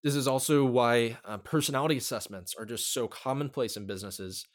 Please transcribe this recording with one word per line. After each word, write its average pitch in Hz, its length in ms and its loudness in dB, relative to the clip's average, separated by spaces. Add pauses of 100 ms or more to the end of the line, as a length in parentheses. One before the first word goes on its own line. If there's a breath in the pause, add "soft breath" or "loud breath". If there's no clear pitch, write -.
This 143 140 2
is 135 100 2
also 139 380 4
why, 120 600 4
uh, 104 140 -8
personality 147 580 0
assessments 104 600 -6
are 110 100 -10
just 110 260 -4
so 120 140 -2
commonplace 135 680 -2
in 101 100 -8
businesses 95 580 -8 (100)